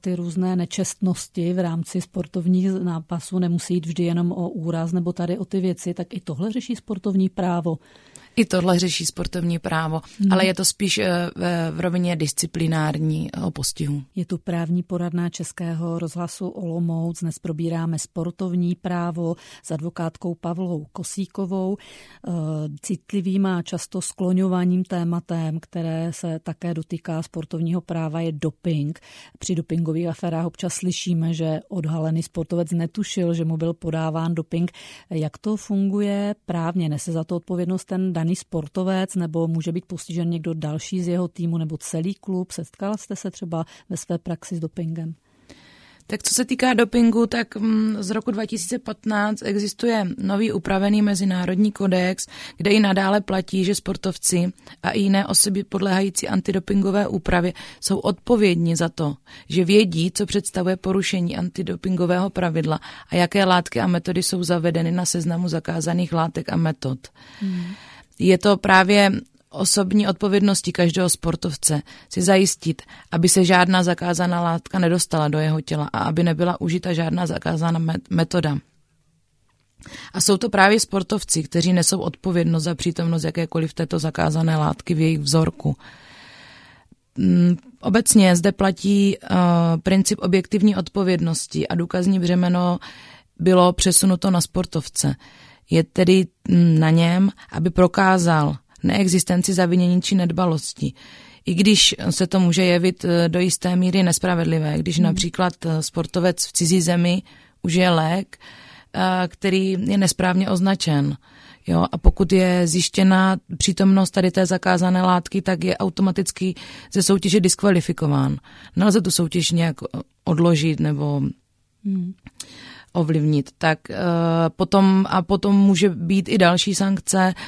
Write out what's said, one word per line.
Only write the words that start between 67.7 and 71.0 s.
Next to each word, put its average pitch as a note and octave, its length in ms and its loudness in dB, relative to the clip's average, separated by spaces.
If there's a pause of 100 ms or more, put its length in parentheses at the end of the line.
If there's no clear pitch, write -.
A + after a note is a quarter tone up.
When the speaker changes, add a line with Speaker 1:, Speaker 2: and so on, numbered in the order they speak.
Speaker 2:
Je F#3 180 4
to G3+ 200 2
právě F#3+ 540 4 (380)
osobní G3+ 580 0
odpovědností G3 640 2
každého F3 380 2